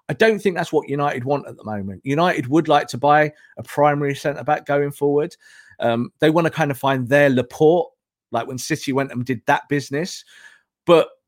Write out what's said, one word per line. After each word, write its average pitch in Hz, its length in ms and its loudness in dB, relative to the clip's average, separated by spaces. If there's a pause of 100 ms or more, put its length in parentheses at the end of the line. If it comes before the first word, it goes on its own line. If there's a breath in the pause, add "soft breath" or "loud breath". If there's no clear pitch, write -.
I 151 60 -6
don't 220 260 2
think 185 160 0
that's 160 160 -4
what 151 160 -2
United 143 360 -2
want 143 220 -2
at 123 100 -16
the - 80 -20
moment. 101 400 -8
United 151 440 0
would 151 200 2
like 147 200 2
to - 100 -10
buy 151 340 4 (240 soft breath)
a 113 60 -14
primary 143 520 0
centre-back 143 520 -4
going 143 240 0
forward. 147 460 -2 (420 soft breath)
Um, 117 400 -2
they 151 120 4
wanna 160 200 0
kind 151 200 -2
of 131 80 -6
find 131 300 -2
their 143 220 4
Laporte, 156 640 2 (400)
like 117 160 -4
when 131 100 -10
City 139 340 -6
went 139 200 -2
and 120 120 -6
did 120 220 -4
that 143 220 0
business. 147 560 -6 (640 soft breath)
But 165 220 6 (200)